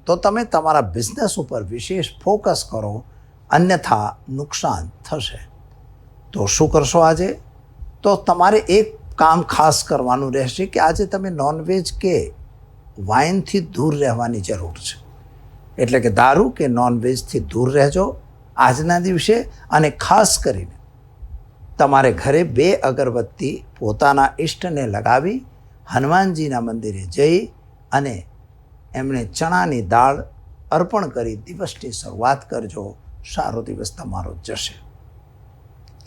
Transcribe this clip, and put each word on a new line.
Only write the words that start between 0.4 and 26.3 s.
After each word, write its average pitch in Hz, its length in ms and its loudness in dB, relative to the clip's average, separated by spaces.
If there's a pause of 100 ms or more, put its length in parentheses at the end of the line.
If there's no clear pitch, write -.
તમારા 156 360 2
બિઝનેસ 117 580 -4
ઉપર 127 240 -6
વિશેષ 120 420 -6 (200)
ફોકસ 202 460 0
કરો, 107 340 -6 (460)
અન્યથા 147 680 2 (120)
નુકસાન 135 640 -6 (140)
થશે. - 440 -8 (840)
તો 101 140 -2
શું 151 240 2
કરશો 151 280 2
આજે? 165 400 2 (640)
તો 202 140 2
તમારે 190 420 4
એક 208 400 2 (180)
કામ 160 260 4
ખાસ - 420 2
કરવાનું 131 500 0
રહેશે 135 320 -2
કે - 140 -2
આજે 165 260 2
તમે 190 240 -6
નોનવેજ 160 680 -2
કે 151 340 -2 (680)
વાઇનથી 151 640 0
દૂર 147 360 -2
રહેવાની 120 440 -2
જરૂર 90 320 -6
છે. - 320 -14 (800)
એટલે 123 180 2
કે 113 100 2
દારૂ 139 400 4
કે 147 180 -2
નોનવેજથી 123 720 0
દૂર 107 320 -2
રહેજો 147 440 2 (400)
આજના 156 420 4
દિવસે. 190 520 0 (200)
અને 151 200 4
ખાસ - 480 2
કરીને 95 380 -4 (1000)
તમારે 135 340 4
ઘરે 147 300 2
બે 151 320 2
અગરબત્તી 131 920 -4 (140)
પોતાના 135 500 4 (120)
ઈષ્ટને 151 460 -4
લગાવી 127 600 0 (480)
હનુમાનજીના 151 680 0